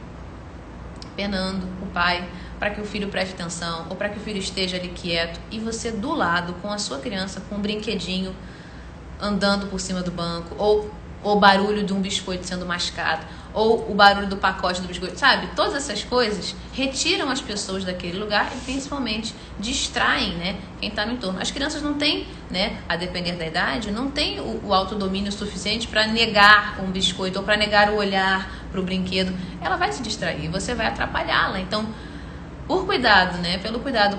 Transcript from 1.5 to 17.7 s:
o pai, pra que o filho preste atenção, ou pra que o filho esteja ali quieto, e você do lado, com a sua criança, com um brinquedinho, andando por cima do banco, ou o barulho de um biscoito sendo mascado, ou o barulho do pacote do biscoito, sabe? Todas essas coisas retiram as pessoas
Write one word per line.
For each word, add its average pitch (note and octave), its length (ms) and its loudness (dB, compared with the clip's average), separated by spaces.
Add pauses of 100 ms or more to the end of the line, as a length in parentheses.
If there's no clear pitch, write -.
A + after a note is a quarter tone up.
o G3 60 -6
pai, F3+ 400 2 (320)
pra G#3 100 2
que G#3 120 -6
o G#3 40 -4
filho G3 220 -4
preste F#3+ 260 -2
atenção, E3+ 560 -6
ou F#3+ 60 -6
pra G3+ 140 -4
que G#3 80 -8
o G3 40 -8
filho G#3+ 180 -4
esteja F#3 380 -2
ali F3+ 120 -6
quieto, E3+ 500 -2 (120)
e A3 80 -6
você A3+ 320 -4
do A3 220 -2
lado, F3 480 2
com G3+ 100 -4
a G#3 60 -4
sua B3 220 -4
criança, F#3+ 500 -4
com G#3 60 -6
um G3+ 60 -4
brinquedinho, F#3+ 720 -2 (840)
andando G3+ 480 2
por F#3+ 120 -4
cima F#3 220 -4
do F3 100 -2
banco, E3+ 460 -4
ou G#3 320 4 (340)
o G#3 140 4
barulho G3+ 460 8
de F3+ 100 -2
um G3 80 0
biscoito F#3 440 -4
sendo F3+ 200 -6
mascado, E3+ 600 -2 (280)
ou A3 360 4
o G#3+ 60 -2
barulho G3+ 320 8
do F#3+ 100 -2
pacote F#3 440 0
do F3+ 60 -6
biscoito, F3 300 -6
sabe? G#3 380 6
Todas G4+ 200 2
essas - 280 -4
coisas G#3 500 0 (200)
retiram C#4+ 560 0
as B3 100 0
pessoas F#3+ 460 -6